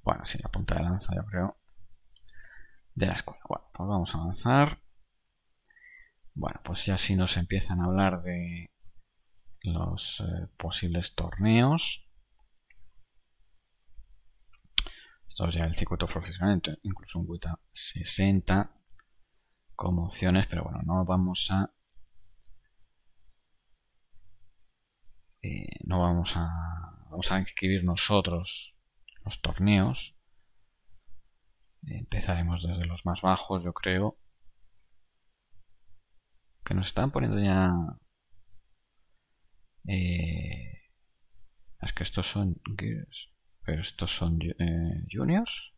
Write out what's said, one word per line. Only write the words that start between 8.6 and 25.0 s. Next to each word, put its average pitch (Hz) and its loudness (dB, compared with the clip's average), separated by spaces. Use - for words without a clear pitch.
los, 87 -2
eh, 85 -4
posibles 85 -2
torneos. 113 2
Esto - -2
es 85 0
ya 82 2
el 82 0
circuito 90 0
profesional, 90 0
ent-, 78 -6
incluso - -6
un 165 -2
Wita - -6
sesenta 98 2
como 90 0
opciones, 92 2
pero 82 -4
bueno, - -6
no 90 2
vamos 92 0
a, 95 0